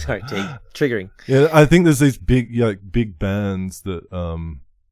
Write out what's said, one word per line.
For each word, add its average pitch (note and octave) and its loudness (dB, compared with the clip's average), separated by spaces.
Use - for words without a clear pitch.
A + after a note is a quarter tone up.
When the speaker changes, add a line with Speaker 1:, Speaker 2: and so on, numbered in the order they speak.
Speaker 1:
Sorry, A2 -6
T. A2+ -8
Triggering. A#2 -4
Speaker 2:
Yeah, C3+ 4
I D#3 6
think E3+ 6
there's D3+ 4
these C#3 2
big, B2 0
yeah, A#2 0
like, G2 -6
big G#2+ -2
bands G2 -4
that, F2+ -10
um, E2 -10